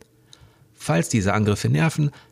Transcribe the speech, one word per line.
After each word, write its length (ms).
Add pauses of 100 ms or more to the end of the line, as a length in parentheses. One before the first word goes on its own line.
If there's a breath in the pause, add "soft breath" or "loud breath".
(760 soft breath)
Falls 340
diese 240
Angriffe 360
nerven, 420 (220 loud breath)